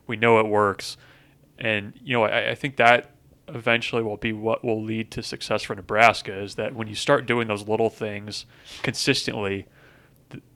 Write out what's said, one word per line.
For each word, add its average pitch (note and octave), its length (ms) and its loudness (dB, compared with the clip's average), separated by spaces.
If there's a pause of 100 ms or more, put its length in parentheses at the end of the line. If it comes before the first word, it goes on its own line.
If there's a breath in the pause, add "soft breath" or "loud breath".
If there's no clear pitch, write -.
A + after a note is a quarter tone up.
We A#2+ 80 -6
know A2+ 240 6
it A2 80 2
works." G#2 480 0 (640 soft breath)
And, G#2+ 440 -4
you C#3 120 -6
know, A#2 100 2
I, G#2+ 280 0
I A#2 40 -4
think C#3 220 -8
that A#2+ 340 6 (360)
eventually A#2 560 -2
will G#2 140 -4
be A2+ 140 -4
what A2 320 -2
will A2 200 -2
lead A2 280 -6
to A#2 120 -8
success - 400 -6
for A2+ 120 -8
Nebraska, G#2 640 2
is G2 160 -10
that A2 200 -6
when A2+ 120 -8
you G#2+ 80 -10
start B2+ 300 2
doing A#2+ 220 0
those G#2 200 -4
little A2 220 2
things G#2 560 -8 (380 loud breath)
consistently, G#2 840 -2 (640 soft breath)
th-, - 140 -18 (120)